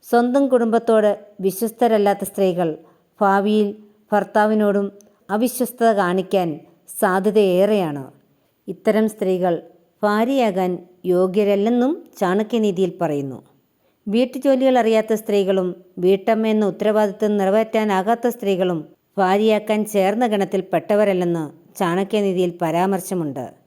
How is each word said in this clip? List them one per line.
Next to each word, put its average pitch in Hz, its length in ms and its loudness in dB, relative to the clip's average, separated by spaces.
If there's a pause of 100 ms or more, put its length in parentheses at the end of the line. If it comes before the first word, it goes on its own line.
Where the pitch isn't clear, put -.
സ്വന്തം 247 460 2
കുടുംബത്തോട് 226 600 2 (300)
വിശ്വസ്തരല്ലാത്ത 208 800 0
സ്ത്രീകൾ 185 460 -2 (500)
ഭാവിയിൽ 202 500 2 (420)
ഭർത്താവിനോടും 208 760 2 (420)
അവിശ്വസ്തത 233 600 -2 (120)
കാണിക്കാൻ 180 480 0 (500)
സാധ്യതയേറെയാണ്. 190 1040 2 (640)
ഇത്തരം 214 460 -2
സ്ത്രീകൾ 185 400 -2 (500)
ഭാര്യയാകാൻ 208 680 0 (340)
യോഗ്യരല്ലെന്നും 202 840 0 (260)
ചാണക്യനീതിയിൽ 196 840 -2
പറയുന്നു. 143 400 -4 (680)
വീട്ടുജോലികൾ 254 680 0
അറിയാത്ത 220 360 2
സ്ത്രീകളും 196 540 0 (360)
വീട്ടമ്മ 196 440 2
എന്ന 214 240 2
ഉത്തരവാദിത്തം 208 680 0
നിറവേറ്റാനാകാത്ത 214 1000 0
സ്ത്രീകളും 185 440 -2 (380)
ഭാര്യയാക്കാൻ 214 680 2
ചേർന്ന 208 420 0
ഗണത്തിൽ 196 340 -2 (100)
പെട്ടവരല്ലെന്ന് 190 720 0 (360)
ചാണക്യനീതിയിൽ 185 720 0 (100)
പരാമർശമുണ്ട്. 170 840 -2 (220)